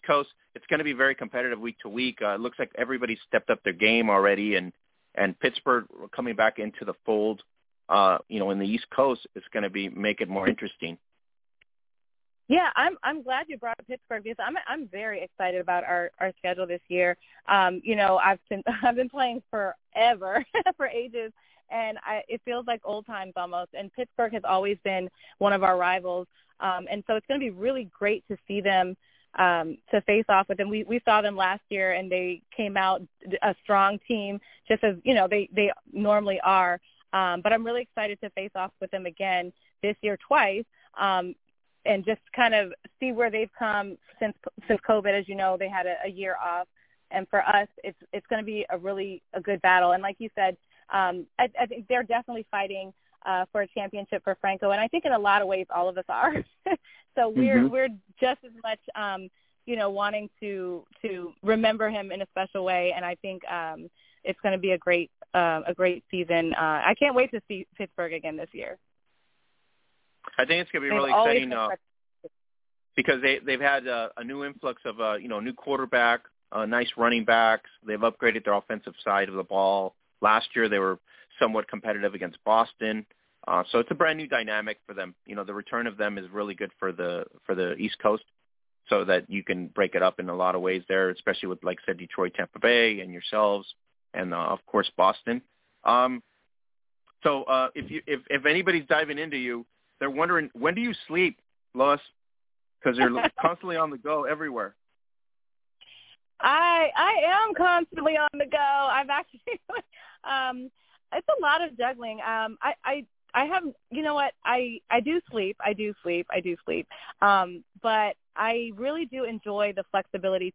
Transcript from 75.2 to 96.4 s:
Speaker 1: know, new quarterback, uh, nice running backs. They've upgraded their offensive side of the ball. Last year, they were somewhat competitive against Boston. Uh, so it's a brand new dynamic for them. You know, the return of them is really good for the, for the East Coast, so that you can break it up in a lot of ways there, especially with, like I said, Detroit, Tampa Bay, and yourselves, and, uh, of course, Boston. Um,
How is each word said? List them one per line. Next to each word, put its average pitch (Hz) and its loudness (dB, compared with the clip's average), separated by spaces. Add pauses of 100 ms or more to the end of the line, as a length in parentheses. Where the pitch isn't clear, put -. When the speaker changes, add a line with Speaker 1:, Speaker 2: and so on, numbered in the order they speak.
Speaker 1:
know, 107 -4
new 120 -6
quarterback, 123 2 (280)
uh, 107 -2
nice 117 0
running 117 2
backs. 113 4 (180)
They've 107 -4
upgraded 113 0
their 101 2
offensive 101 -6 (120)
side 98 2
of 95 -10
the 95 -4
ball. 98 0 (260)
Last 107 4
year, 113 2
they 104 0
were 95 0 (400)
somewhat 110 0
competitive 104 -4
against 87 -12
Boston. 110 0 (420)
Uh, 90 2 (100)
so 120 2
it's 117 0
a - -2
brand 156 2
new 156 -8
dynamic 107 -4
for 104 -14
them. 92 -8 (140)
You 104 -12
know, 101 -6
the 98 -10
return 117 -4
of 104 -6
them 104 -2
is 95 -12
really 104 -6
good 95 -8
for 95 -4
the, 87 -4 (200)
for 98 -2
the 90 -2
East 107 -6
Coast, 107 2 (680)
so 98 2
that 92 2
you 98 -6
can 90 -6
break 95 -2
it 90 2
up 92 2
in 92 -6
a 87 -4
lot 92 0
of 90 -2
ways 92 -2
there, 95 2
especially 95 -4
with, 90 -8
like 90 -4
I - -4
said, 87 -6
Detroit, 90 -6
Tampa - -8
Bay, 113 4
and 92 -12
yourselves, 101 0 (480)
and, 90 -4
uh, 87 -4
of 82 -4
course, - 0
Boston. 117 2 (400)
Um, 123 2 (1000)